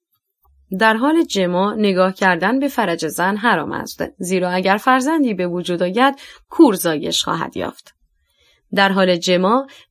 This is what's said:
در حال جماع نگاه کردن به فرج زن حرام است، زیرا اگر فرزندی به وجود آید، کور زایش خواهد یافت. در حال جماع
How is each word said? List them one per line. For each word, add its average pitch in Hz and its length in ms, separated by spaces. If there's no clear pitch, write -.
در 220 180
حال 311 260
جماع 190 520
نگاه 190 380
کردن 190 460
به 285 80
فرج 175 400
زن 180 300
حرام 202 340
است، - 320
زیرا 180 320
اگر 185 280
فرزندی 262 560
به 180 140
وجود 175 360
آید، 240 320
کور 277 240
زایش 165 500
خواهد 165 340
یافت. - 360
در 196 140
حال 185 260
جماع 185 520